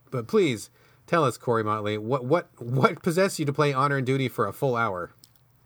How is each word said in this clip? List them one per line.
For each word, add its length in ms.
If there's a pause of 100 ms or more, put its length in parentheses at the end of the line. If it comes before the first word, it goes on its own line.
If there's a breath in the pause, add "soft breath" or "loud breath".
but 180
please 400 (380 soft breath)
tell 180
us, 140
Corey 260
Motley, 320
what, 300
what, 320
what 440
possessed 360
you 80
to 60
play 200
Honor 240
and 100
Duty 220
for 180
a 60
full 240
hour? 340 (540)